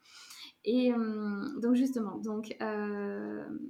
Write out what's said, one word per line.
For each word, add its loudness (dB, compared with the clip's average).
Et, 6
hem, 0
donc 6
justement, 2
donc, -4
hem, -4